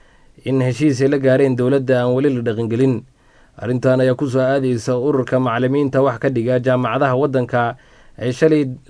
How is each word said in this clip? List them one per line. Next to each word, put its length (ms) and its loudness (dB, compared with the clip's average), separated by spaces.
in 180 0
heshiis 380 0
ay 60 2
la 100 2
gaareen 380 2
dowladda 460 0
aan 140 0
weli 140 2
la 120 -2
dhaqangelin. 600 0
Arrintan 440 0
ayaa 140 2
ku 140 -4
soo 100 0
aadaysa 580 0
ururka 420 0
macallimiinta 600 0
wax 180 0
ka 100 -2
dhiga 300 0
jaamacadaha 560 0
waddanka 600 -2
ay 100 -4
shalay 340 2